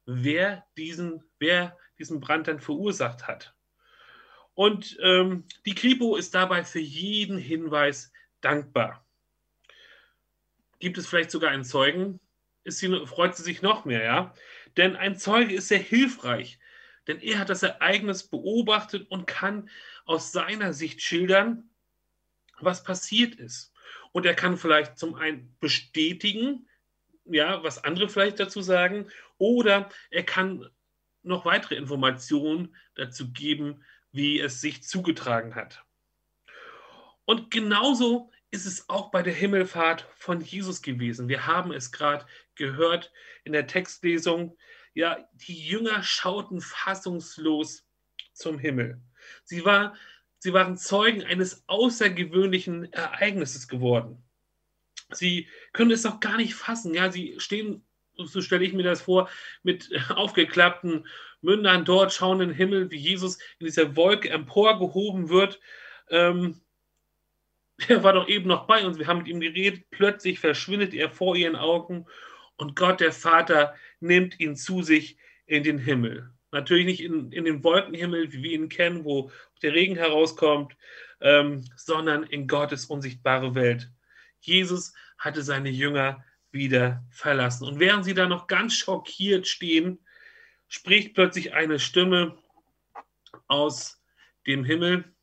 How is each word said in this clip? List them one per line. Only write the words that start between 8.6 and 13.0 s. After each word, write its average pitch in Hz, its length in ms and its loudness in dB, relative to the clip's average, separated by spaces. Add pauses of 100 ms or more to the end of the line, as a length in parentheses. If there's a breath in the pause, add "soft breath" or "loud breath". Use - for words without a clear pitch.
Gibt 180 200 -6
es 170 80 -10
vielleicht 165 240 -2
sogar 156 220 -2
einen 135 120 -6
Zeugen, 156 540 0 (460)
ist - 140 -10
sie, 185 280 -2